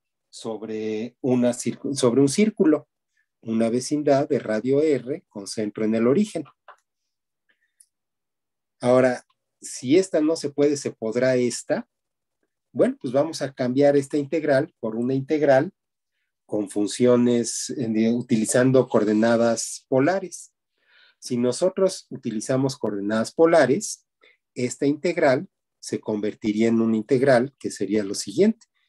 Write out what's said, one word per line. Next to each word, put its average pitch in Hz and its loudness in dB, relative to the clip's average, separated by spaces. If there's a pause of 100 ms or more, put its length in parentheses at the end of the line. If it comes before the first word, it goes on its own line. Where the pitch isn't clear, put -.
(300)
sobre, 110 -8
una 123 2
circu-, - -6
sobre 127 2
un 139 6
círculo, 160 2 (500)
una 113 0
vecindad 139 0
de 135 0
radio 123 0
R 147 -2
con 98 -14
centro 107 -6
en 110 0
el 113 2
origen. 165 0 (2500)
Ahora, 127 2 (360)
si 131 -2
esta 185 0
no 156 0
se 147 -6
puede, 147 0
¿se 127 -6
podrá 120 -2
esta? 127 -2 (840)
Bueno, 214 0
pues 123 -8
vamos 151 -2
a 135 -8
cambiar 135 2
esta 143 0
integral 147 -2
por 110 -6
una 123 -2
integral 143 2 (760)
con 104 -6
funciones, 120 0
eh, 123 -6
de, 113 2
utilizando 123 2
coordenadas 113 0
polares. 170 -2 (680)
Si - -6
nosotros 180 0
utilizamos 131 -4
coordenadas 107 -4
polares, 165 2 (460)
esta 123 -4
integral 151 0 (300)
se - -8
convertiría 107 -2
en 113 2
una 113 0
integral 127 2
que - -8
sería 104 -4
lo 98 -6
siguiente: 170 -2 (220)